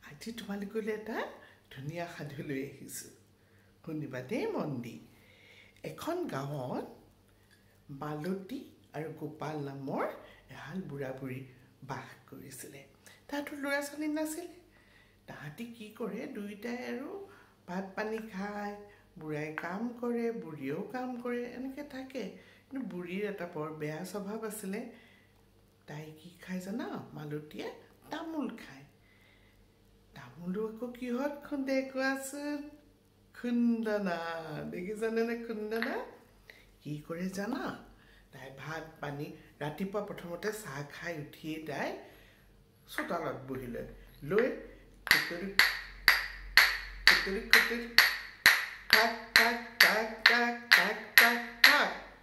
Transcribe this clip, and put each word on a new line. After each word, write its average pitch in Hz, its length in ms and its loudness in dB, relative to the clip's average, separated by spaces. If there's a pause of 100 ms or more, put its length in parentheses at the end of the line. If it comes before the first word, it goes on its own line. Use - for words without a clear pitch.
আজি 147 240 -10
তোমালোকলৈ 202 640 -4
এটা 214 240 -4 (540)
ধুনীয়া 156 340 -6 (120)
সাধু 143 260 -8
লৈ 135 200 -2
আহিছোঁ, - 480 -10 (720)
শুনিবা 147 360 -4
দেই 233 260 -2
মন 214 240 -2 (100)
দি। 120 140 -10 (880)
এখন 294 340 -4 (100)
গাঁৱত 143 580 -4 (1040)
মালতী 151 680 -4 (340)
আৰু 156 160 -6 (120)
গোপাল 147 340 -6 (140)
নামৰ 139 360 -2 (440)
এহাল 151 320 -8
বুঢ়া 139 380 -6
বুঢ়ী 131 200 -6 (440)
বাস 123 260 -8 (200)
কৰিছিলে। 135 520 -14 (460)
তাহাঁতৰ 294 300 -4
ল'ৰা 285 240 2
ছোৱালী 294 260 -4
নাছিলে। 311 460 -2 (760)
তাহাঁতি 151 380 -10
কি 226 220 -14 (100)
কৰে, 214 240 -4 (140)
দুয়োটাই 208 440 -6 (120)
আৰু 269 180 -6 (580)
ভাত 185 180 -4 (100)
পানী 220 240 -2 (160)
খায়, 202 400 -4 (440)
বুঢ়াই 151 300 -4 (140)
কাম 180 180 -4 (200)
কৰে, 233 300 0
বুঢ়ীয়েও 156 500 -4 (120)
কাম 254 160 -4 (120)
কৰে, 240 220 -2 (140)
এনেকৈ 269 260 -8
থাকে। 262 400 -8 (400)
কিন্তু 262 280 -6
বুঢ়ীৰ 180 400 -4
এটা 180 140 -6 (100)
বৰ 156 140 -2 (120)
বেয়া 151 240 -4
স্বভাৱ 202 400 -4
আছিলে। 196 360 -4 (1040)
তাই 151 180 -8 (180)
কি 175 60 -14 (120)
খায় 185 180 -4
জানা? 220 280 -4 (260)
মালতীয়ে 151 560 -6 (420)
তামোল 320 380 -4
খায়। - 360 -12 (1300)
তামোলো 175 520 -4
আকৌ 220 200 -6
কিহত 247 460 0 (160)
খুন্দে 269 320 2
কোৱাচোন? 277 880 -2 (720)
খুন্দনা। 220 760 4 (520)
দেখিছানে 214 540 0
নে 233 200 0
খুন্দনা? 226 520 -2 (840)
কি 147 260 -6
কৰে 175 220 -2
জানা? 214 340 -4 (680)
তাই 135 180 -14 (100)
ভাত 156 240 -6 (160)
পানী, 143 260 -4 (360)
ৰাতিপুৱা 190 400 -2
প্ৰথমতে 170 500 -4
চাহ 147 320 -6 (100)
খাই 170 240 -6
উঠিয়েই 156 500 -6
তাই 170 220 -2 (960)
চোতালত 165 500 -2 (100)
বহি 127 200 -4
লয়। 117 200 -6 (360)
লৈ 208 240 6 (640)
কুটুৰি, 175 360 4 (1600)
কুটুৰি, 196 420 6
কুটুৰি, 233 380 8 (1040)
থাক, 226 240 8 (220)
থাক, 233 220 10 (220)
থাক, 220 280 8 (180)
থাক, 240 280 8 (180)
থাক, 196 260 6 (180)
থাক, 233 240 10 (240)
থাক। 269 260 8 (340)